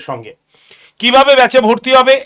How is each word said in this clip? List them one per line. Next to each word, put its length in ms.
সঙ্গে। 240
কিভাবে 360
ব্যাচে 240
ভর্তি 340
হবে 200